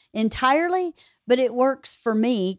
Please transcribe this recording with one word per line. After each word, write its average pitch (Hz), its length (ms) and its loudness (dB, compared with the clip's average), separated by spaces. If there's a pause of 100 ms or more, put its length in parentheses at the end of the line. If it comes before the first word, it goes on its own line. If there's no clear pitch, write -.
(140)
entirely, 320 800 0 (320)
but 247 120 4
it 254 160 0
works 262 420 -2
for 226 180 -2
me 214 440 0